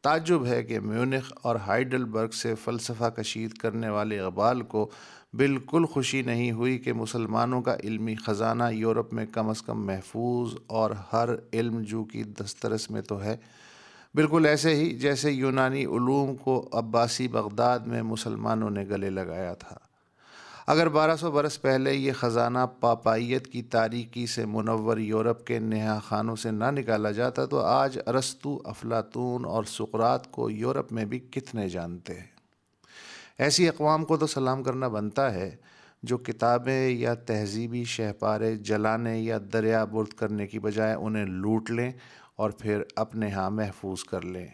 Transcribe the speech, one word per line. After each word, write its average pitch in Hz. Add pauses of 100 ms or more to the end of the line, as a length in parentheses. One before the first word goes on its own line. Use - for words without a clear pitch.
تعجب 160
ہے 120
کہ 113
میونخ 127
اور 117
ہائیڈلبرگ 113
سے 113
فلسفہ 117
کشید 113
کرنے 113
والے 104
اقبال 101
کو 110 (440)
بالکل 139
خوشی 135
نہیں 120
ہوئی 120
کہ 120
مسلمانوں 113
کا 120
علمی 110
خزانہ 113
یورپ 113
میں 113
کم 110
از 110
کم 110
محفوظ 117 (120)
اور 110 (220)
ہر 117 (240)
علم 113
جو 110
کی 113
دسترس 107
میں 107
تو 101
ہے، 107 (800)
بالکل 156
ایسے 151
ہی 147
جیسے 143
یونانی 131
علوم 131
کو 127
عباسی 117
بغداد 113
میں 117
مسلمانوں 110
نے 101
گلے 98
لگایا 90
تھا۔ - (920)
اگر 160
بارہ 156
سو 160
برس 147
پہلے 135
یہ 135
خزانہ 120 (220)
پاپائیت 120
کی 120
تاریکی 117
سے 113
منور 110
یورپ 110
کے 117
نہا 110
خانوں 110
سے 110
نہ 107
نکالا 110
جاتا 123
تو 135
آج 131
ارسطو، 131
افلاطون 120
اور 107
سقراط 113
کو 117
یورپ 123
میں 113
بھی 120
کتنے 120
جانتے 87
ہیں۔ 90 (1080)
ایسی 151
اقوام 156
کو 160
تو 156
سلام 131
کرنا 131
بنتا 107
ہے 92 (480)
جو 120
کتابیں 123
یا 120
تہذیبی 117
شہپارے 110
جلانے 110
یا 113 (160)
دریا 110
برد 107
کرنے 104
کی 110
بجائے 110
انہیں 104
لوٹ 104
لیں 120 (440)
اور 107
پھر 104 (140)
اپنے 110
ہاں 95
محفوظ 101
کر 92
لیں۔ 90